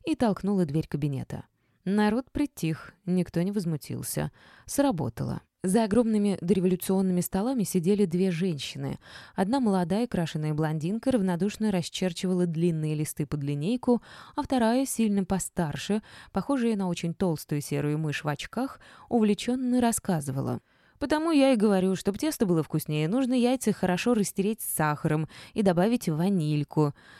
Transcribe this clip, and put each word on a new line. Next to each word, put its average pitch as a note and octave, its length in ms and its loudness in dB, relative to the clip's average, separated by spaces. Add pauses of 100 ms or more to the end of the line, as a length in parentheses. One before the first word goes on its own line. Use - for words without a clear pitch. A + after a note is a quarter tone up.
и D#4+ 80 0
толкнула G3 500 2
дверь D3+ 240 -2
кабинета. C#3 560 -4 (400)
Народ G#3+ 460 0
притих, - 640 -4 (100)
никто F3 380 0
не G3 100 -2
возмутился. D3+ 800 -4 (320)
Сработало. D#3 800 -2 (200)
За G3 220 2
огромными G#3+ 560 2
дореволюционными F#3 800 2
столами G#3+ 440 -2
сидели F#3+ 420 2
две F3+ 240 0
женщины. D3 680 -4 (360)
Одна G#3+ 260 0
молодая G3 460 2
крашеная D#3 480 -2
блондинка D#3+ 580 -2
равнодушно G3+ 580 0
расчерчивала F3+ 760 -2
длинные D#3+ 480 0
листы D3+ 320 -4
под D3 160 -4
линейку, F3+ 600 0 (320)
а D4 80 -4
вторая, B3+ 440 2
сильно G3+ 400 0
постарше, F3 760 -2 (320)
похожая A#3 420 0
на G3 140 0
очень E3+ 240 -2
толстую D#3 480 -2
серую D3 380 -2
мышь D3+ 260 -4
в D3+ 40 -2
очках, - 520 -6 (300)
увлечённо A#3+ 720 2
рассказывала. C#3 800 -2 (380)
«Потому D#4 320 0
я C4+ 220 6
и B3 40 4
говорю, F#3+ 380 4
чтоб G3 220 -2
тесто D4 300 0
было E3+ 160 4
вкуснее, D3+ 440 -2
нужно B3 280 0
яйца A#3+ 400 2
хорошо F#3 400 2
растереть G#3 480 0
с - 140 -6
сахаром D3+ 520 0 (240)
и - 80 -2
добавить F#3+ 480 4
ванильку». D3+ 880 2 (260)